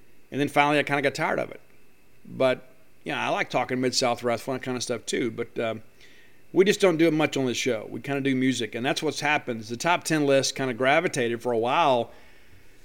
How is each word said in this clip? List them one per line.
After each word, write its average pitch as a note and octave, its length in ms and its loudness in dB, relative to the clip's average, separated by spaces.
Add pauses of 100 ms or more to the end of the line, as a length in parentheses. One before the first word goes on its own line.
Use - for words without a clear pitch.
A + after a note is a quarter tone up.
(320)
And C3 100 -2
then C#3+ 60 2
finally, D3 320 4
I C#3 40 2
kinda C#3+ 200 -2
got C3+ 100 0
tired D#3 240 -2
of - 140 -4
it. - 100 -16 (640)
But, B2 420 0 (360)
you E3 80 -8
know, C3 80 -4
I A#2 100 -2
like F#3 220 -2
talking B2+ 280 0
Mid-South B2 440 0
wrestling, A#2+ 340 -2
that B2+ 60 -10
kind B2+ 140 -6
of A#2+ 40 -6
stuff, A#2 240 -6
too. - 240 -2
But, A2+ 300 -8
um, A2+ 240 -4 (680)
we F#3 140 6
just G3 140 4
don't F3+ 180 4
do E3 100 6
it D#3 60 2
much D3+ 240 0
on C3+ 80 0
this A#2+ 120 -2
show. A2 340 -2
We A#2 100 -8
kinda C#3 200 -4
do C3+ 120 2
music. B2+ 400 0
And A#2 100 -6
that's D#3 200 -2
what's D3 160 -2
happened, C#3+ 420 -2
is A2 80 -14
the A#2+ 80 -6
top E3 260 0
ten D3+ 220 0
list C3+ 300 2
kinda C3 180 -4
gravitated B2+ 680 0
for B2 80 0
a A2+ 80 2
while. B2+ 520 2 (720)